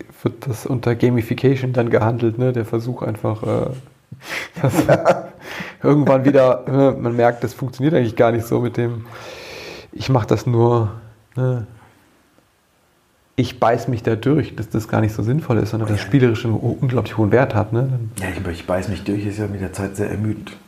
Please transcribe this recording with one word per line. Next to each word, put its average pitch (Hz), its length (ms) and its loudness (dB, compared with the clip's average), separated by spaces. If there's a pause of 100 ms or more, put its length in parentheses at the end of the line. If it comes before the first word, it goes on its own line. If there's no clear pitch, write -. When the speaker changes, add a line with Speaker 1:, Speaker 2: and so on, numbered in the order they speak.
(240)
Speaker 1:
wird - 240 -4
das 117 180 -6
unter 120 300 -2
Gamification 123 800 2
dann 120 160 0
gehandelt, 113 480 2
ne? 127 140 2
Der 117 140 -2
Versuch 120 360 -4
einfach, 110 420 -4
äh, 110 240 0 (480)
<laughs> - 460 -12
das 135 140 2
Speaker 2:
<laughs> - 560 2 (520)
Speaker 1:
Irgendwann 135 420 4
wieder, 131 420 4
<laughs> 135 280 4
äh, 135 40 -8
man 120 160 -2
merkt, 120 280 2
das 113 100 -4
funktioniert 135 420 -2
eigentlich 120 200 2
gar 117 160 6
nicht 113 140 0
so 123 160 0
mit 120 160 -4
dem, 120 280 -2 (840)
ich - 180 -6
mach 123 160 4
das - 200 0
nur, 117 460 4 (440)
ne, 127 300 -2 (1700)
ich 120 220 0
beiß 120 280 2
mich 120 160 -2
da 113 120 0
durch, 131 400 0
dass 110 140 -8
das 107 180 -4
gar 110 140 2
nicht 107 140 2
so 107 80 -2
sinnvoll 123 340 0
ist, 107 140 0
sondern 110 180 -2
das 104 100 0
Speaker 2:
Ja. - 60 -8
Speaker 1:
Spielerische 120 420 2
einen 110 100 0
u-, - 220 -2
unglaublich 123 380 -2
hohen 107 140 2
Wert 123 240 4
hat, 101 180 0
ne? 123 160 0
Dann 113 220 -4 (100)
Speaker 2:
Ja, 92 120 -6
ich, 90 60 -10
aber 90 120 -6
ich 85 160 -12
beiß 92 220 -2
mich 87 140 -6
durch, 101 220 -2
ist 101 140 -4
ja 104 80 -2
mit 98 140 -8
der 92 120 -6
Zeit 95 220 -6
sehr 104 160 -4
ermüdend. 104 400 -4 (160)